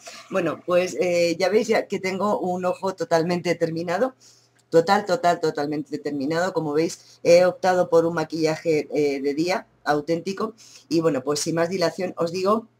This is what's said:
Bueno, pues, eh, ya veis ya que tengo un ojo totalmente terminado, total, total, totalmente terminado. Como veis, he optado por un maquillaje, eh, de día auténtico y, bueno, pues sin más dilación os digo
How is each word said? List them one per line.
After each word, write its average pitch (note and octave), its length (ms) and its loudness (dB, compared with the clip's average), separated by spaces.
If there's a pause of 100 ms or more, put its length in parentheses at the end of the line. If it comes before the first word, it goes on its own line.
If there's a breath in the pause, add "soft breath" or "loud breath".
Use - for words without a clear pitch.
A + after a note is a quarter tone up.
(300 loud breath)
Bueno, E3+ 360 -2
pues, F3 340 0
eh, F3 400 2
ya F3+ 100 2
veis G#3+ 200 2
ya - 180 2
que F#3+ 120 -4
tengo F#3+ 400 -2
un F3+ 260 -4
ojo F3+ 300 -2
totalmente E3+ 600 0
terminado, F3 580 -2 (560 soft breath)
total, G3 360 4
total, F3 340 0
totalmente D3+ 580 -4
terminado. D3+ 560 -4
Como D#3+ 200 -2
veis, - 500 -4
he F3 220 6
optado F3+ 440 2
por E3 160 6
un E3 80 0
maquillaje, D#3 800 -2
eh, C#3+ 280 0
de C#3+ 120 -2
día E3+ 340 -2 (180)
auténtico E3+ 680 -2 (360 loud breath)
y, D#3+ 100 2
bueno, D3+ 240 0
pues D3 160 -2
sin D#3+ 160 -6
más E3+ 140 0
dilación F3+ 480 -4
os E3 140 -2
digo F#3+ 360 -2 (120)